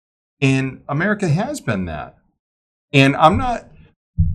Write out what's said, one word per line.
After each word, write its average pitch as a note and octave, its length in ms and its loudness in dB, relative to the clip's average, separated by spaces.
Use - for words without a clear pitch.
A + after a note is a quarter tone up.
And C3+ 480 -2
America F#3+ 400 -2
has A3 320 -2
been F#2+ 260 -4
that. C#2+ 300 -12
And C#3 240 4
I'm D#3+ 200 4
not, B3 320 -4